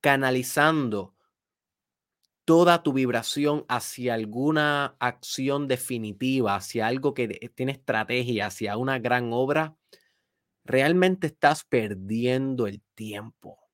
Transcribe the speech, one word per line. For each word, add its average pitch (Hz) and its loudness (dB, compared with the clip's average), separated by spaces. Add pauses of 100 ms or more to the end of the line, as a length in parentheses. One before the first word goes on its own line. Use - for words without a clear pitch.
canalizando 135 0 (1300)
toda 170 6
tu 147 2
vibración 135 0
hacia 123 -4
alguna 143 0
acción 135 -4
definitiva, 120 -2
hacia 107 -4
algo 135 -2
que 120 -4
de-, 110 -12
tiene 131 -4
estrategia, 120 -2
hacia 101 -6
una 131 -2
gran 123 0
obra, 147 0 (880)
realmente 170 2
estás 151 2
perdiendo 117 -2
el 101 -10 (140)
tiempo. 107 -14 (140)